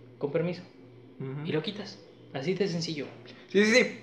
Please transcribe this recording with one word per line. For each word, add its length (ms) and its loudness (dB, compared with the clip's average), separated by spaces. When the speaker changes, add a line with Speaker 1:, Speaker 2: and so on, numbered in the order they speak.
Speaker 1:
Con 120 -2
permiso". 320 -2
Speaker 2:
Ujú. 280 -8
Speaker 1:
Y 60 -4
lo 100 2
quitas. 360 -10
Así 220 -2
de 140 0
sencillo. 380 -4
Speaker 2:
Sí, 160 6
sí, 100 6
sí. 280 4